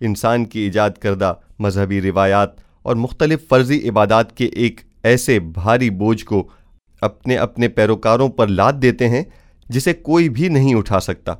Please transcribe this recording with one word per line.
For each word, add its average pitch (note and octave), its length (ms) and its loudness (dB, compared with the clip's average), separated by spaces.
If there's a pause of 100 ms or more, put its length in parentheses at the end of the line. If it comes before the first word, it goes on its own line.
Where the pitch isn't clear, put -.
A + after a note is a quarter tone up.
انسان A#2 440 -2
کی A2 160 -8
ایجاد G#2 300 0
کردہ F#2+ 440 -4 (240)
مذہبی G2 420 -2
روایات G2 500 2 (320)
اور B2 140 -2
مختلف D3+ 520 -2
فرضی C3 400 2
عبادات A2 480 2
کے B2 80 -2
ایک A2+ 360 -2 (220)
ایسے B2 380 2
بھاری G2 500 -2
بوجھ G#2 340 -2
کو G2 240 -4 (520)
اپنے B2 360 -2
اپنے A#2 320 -2
پیروکاروں A2 600 0
پر A#2 180 0
لاد G2+ 260 2 (100)
دیتے B2 260 2
ہیں B2 140 0 (460)
جسے B2+ 240 -2
کوئی E3 360 0
بھی C#3 200 -2
نہیں C3+ 260 2
اٹھا G2+ 260 0
سکتا۔ - 400 -8